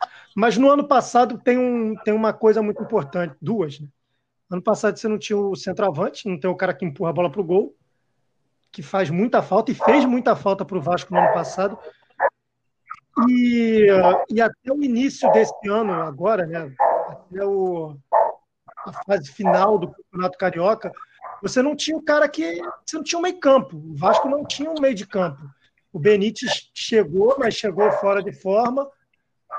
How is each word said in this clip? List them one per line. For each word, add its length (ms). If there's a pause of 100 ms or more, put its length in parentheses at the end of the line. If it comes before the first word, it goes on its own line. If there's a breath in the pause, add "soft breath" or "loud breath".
(360 loud breath)
Mas 220
no 120
ano 180
passado 500
tem 200
um, 460
tem 100
uma 200
coisa 280
muito 200
importante, 580
duas, 400
né? 80 (600)
Ano 120
passado 360
você 100
não 120
tinha 180
o 180
centroavante, 720
não 120
tem 100
o 60
cara 180
que 100
empurra 280
a 20
bola 180
pro 120
gol, 320 (960)
que 100
faz 280
muita 320
falta 300
e 40
fez 300
muita 300
falta 300
pro 160
Vasco 320
no 60
ano 140
passado. 440 (1500 loud breath)
E, 580 (420)
e 120
até 300
o 120
início 480
desse 220 (160)
ano, 240
agora, 540
né? 260 (360)
Até 360
o, 500 (920)
a 40 (120)
fase 280
final 460
do 140
Campeonato 460
Carioca, 540 (500 loud breath)
você 200
não 140
tinha 200
o 80
cara 240
que, 320 (260)
você 120
não 60
tinha 160
um 20
meio 180
campo. 380
O 180
Vasco 320
não 160
tinha 280
um 100
meio 140
de 100
campo. 360 (520)
O 60
Benítez 760
chegou, 640
mas 180
chegou 380
fora 300
de 80
forma, 580 (680)